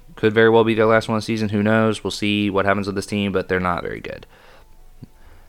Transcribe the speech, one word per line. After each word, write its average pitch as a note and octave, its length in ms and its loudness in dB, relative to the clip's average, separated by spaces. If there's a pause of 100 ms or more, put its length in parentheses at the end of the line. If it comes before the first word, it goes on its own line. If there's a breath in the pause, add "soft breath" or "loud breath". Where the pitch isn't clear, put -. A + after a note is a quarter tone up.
(160)
could A2 180 0
very A2+ 160 4
well A2+ 140 6
be A2 120 0
their G#2+ 100 2
last A2+ 220 2
one A2+ 100 -2
of G#2+ 60 -6
the - 20 -12
season. A2 240 -4
Who G#2 140 0
knows? A2 400 2
We'll F#2+ 80 -4
see G#2 400 -2
what F#2+ 140 0
happens G2 200 0
with G2 100 -4
this G2 120 -6
team, G2+ 240 -2
but F#2 160 -2
they're F#2 120 0
not F2+ 240 -2
very G#1+ 160 -8
good. - 260 -14 (1200 soft breath)